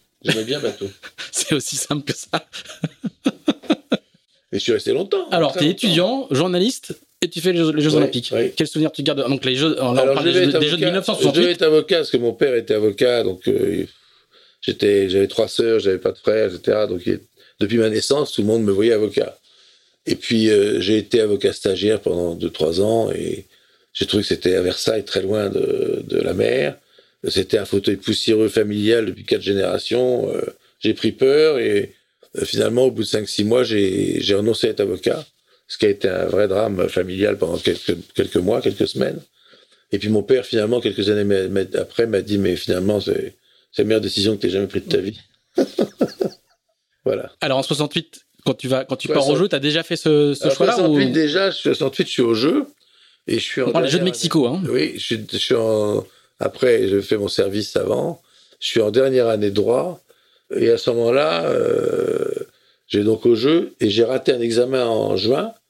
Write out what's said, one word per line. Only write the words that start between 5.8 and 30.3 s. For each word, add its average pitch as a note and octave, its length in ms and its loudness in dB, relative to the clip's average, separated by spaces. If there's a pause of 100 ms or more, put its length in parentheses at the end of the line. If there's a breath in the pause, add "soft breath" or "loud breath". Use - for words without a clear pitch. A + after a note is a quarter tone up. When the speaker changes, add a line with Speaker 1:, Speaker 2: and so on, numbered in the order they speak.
Speaker 2:
journaliste, F3+ 640 -2 (240)
et F3+ 80 0
tu E3+ 120 -8
fais F3+ 120 0
les F3 60 0
Jeux, D#3 140 2
les D3+ 100 0
Jeux D#3 80 4
Speaker 1:
Oui, D3+ 60 4
Speaker 2:
Olympiques. C#3 380 0
Speaker 1:
oui. A#2 220 0
Speaker 2:
Quel D#3 100 0
souvenir D3+ 260 -2
tu D3 100 -10
gardes ? C#3+ 260 -2
Donc, C3 160 -2
les B2+ 120 0
Jeux, D3+ 240 0
on, B2+ 120 0
là, C3 100 4
Speaker 1:
Alors, C3+ 100 4
Speaker 2:
on C#3+ 40 2
parlait E3 160 2
Speaker 1:
je F3+ 60 4
devais F3+ 80 4
Speaker 2:
des C#3+ 60 2
Jeux, E3+ 40 2
Speaker 1:
être D#3+ 40 4
Speaker 2:
des D3+ 80 2
Jeux E3 80 -2
de E3 80 0
Speaker 1:
avocat, - 20 2
Speaker 2:
mille F3+ 80 0
neuf F#3+ 120 -2
cent G#3+ 80 0
soixante-huit. - 220 2
Speaker 1:
je E3+ 60 4
devais F3+ 100 2
être E3+ 100 -2
avocat, D#3 360 4
parce D3 120 -2
que C3+ 60 0
mon A#2 160 2
père C3+ 220 0
était A2 200 0
avocat, A2 500 2
donc, F#2 240 -4
euh, F#2+ 360 0 (800 soft breath)
j'étais, G2+ 480 2
j'avais G2 160 4
trois G#2+ 220 0
sœurs, A2+ 320 0
j'avais F#2+ 180 0
pas F#2+ 140 -2
de - 60 -12
frères, G#2+ 280 0
et F#2+ 40 -2
cetera. G#2 360 0
Donc, F#2 200 -6
il, F#2+ 140 -2 (400 soft breath)
depuis G#2+ 180 0
ma A2 120 2
naissance, C3+ 420 -2
tout - 80 -4
le G2+ 60 2
monde A2+ 180 2
me G2+ 80 2
voyait G#2+ 200 4
avocat. G#2+ 440 0 (680 soft breath)
Et - 80 -2
puis, A2 360 0
euh, G#2 300 4
j'ai G2+ 180 2
été A2 220 2
avocat G2+ 320 0
stagiaire G2+ 480 0
pendant F2 340 -2
deux, F2 160 -4
trois E2 300 -2
ans, A2 300 2
et E2 360 -6 (460 soft breath)
j'ai - 140 -4
trouvé G#2 160 0
que - 60 -6
c'était - 260 0
à F2+ 80 2
Versailles, G2 420 -2
très - 180 -4
loin G2+ 280 0
de, - 560 -2
de - 140 -2
la - 140 -2
mer. B2 420 0 (520 soft breath)
C'était G2 300 0
un G2+ 60 -2
fauteuil G2+ 320 -2
poussiéreux A2 520 0
familial G#2+ 580 0
depuis G2 180 -10
quatre G2+ 180 0
générations. G2+ 880 0